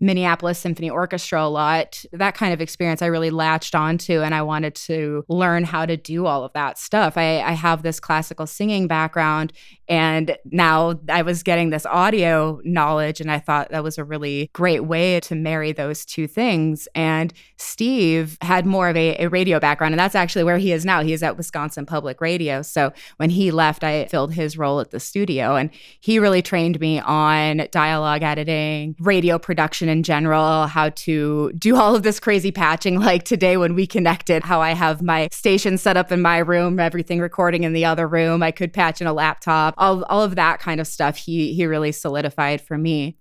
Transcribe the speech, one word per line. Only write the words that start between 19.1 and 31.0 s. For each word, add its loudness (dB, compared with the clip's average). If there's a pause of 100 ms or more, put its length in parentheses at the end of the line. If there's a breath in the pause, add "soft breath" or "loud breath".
a 0
radio 2
background, 2
and 0
that's 2
actually 0
where 4
he 0
is -2
now. 2
He 0
is -4
at -2
Wisconsin -8
Public -6
Radio. -2
So -2 (260 loud breath)
when 2
he 2
left, 2
I -2
filled -2
his -4
role 0
at -6
the -8
studio, -2
and 0 (320 loud breath)
he 2
really 4
trained 0
me 0
on 2
dialogue 0
editing, -4
radio 2
production -2
in 2
general, 2
how 0
to -2